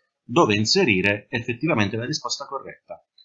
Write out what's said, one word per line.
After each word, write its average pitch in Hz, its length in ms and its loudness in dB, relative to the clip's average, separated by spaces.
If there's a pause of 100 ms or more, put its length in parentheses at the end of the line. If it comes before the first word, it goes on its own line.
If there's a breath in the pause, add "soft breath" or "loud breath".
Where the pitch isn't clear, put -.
(240)
dove 120 320 4
inserire 104 720 2
effettivamente 117 680 -2
la 117 80 -6
risposta 123 400 -8
corretta. - 580 -14 (220 soft breath)